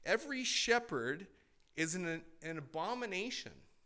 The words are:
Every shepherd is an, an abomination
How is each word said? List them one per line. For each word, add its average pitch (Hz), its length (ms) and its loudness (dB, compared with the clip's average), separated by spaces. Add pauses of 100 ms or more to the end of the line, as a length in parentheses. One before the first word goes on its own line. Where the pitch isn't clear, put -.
Every 254 380 2
shepherd 190 840 2 (480)
is 160 180 2
an, 170 300 -2 (180)
an 160 160 -6
abomination 196 920 -4 (340)